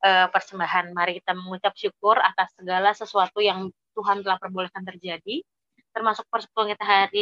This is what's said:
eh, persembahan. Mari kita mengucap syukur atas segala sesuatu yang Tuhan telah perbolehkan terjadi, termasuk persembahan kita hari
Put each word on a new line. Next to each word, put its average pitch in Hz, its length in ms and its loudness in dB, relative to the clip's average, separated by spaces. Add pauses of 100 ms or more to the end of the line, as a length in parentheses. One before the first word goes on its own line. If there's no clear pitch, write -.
eh, 185 280 6
persembahan. 180 640 -2
Mari 180 240 -2
kita 180 160 -4
mengucap 185 400 -4
syukur 208 440 2
atas - 360 0
segala 185 400 0
sesuatu 208 480 -2
yang 190 240 0 (240)
Tuhan 202 320 -2
telah 190 160 0
perbolehkan 185 480 -8
terjadi, 180 560 -10 (480)
termasuk 220 400 -2
persembahan 214 460 -2
kita 208 80 -6
hari 196 360 4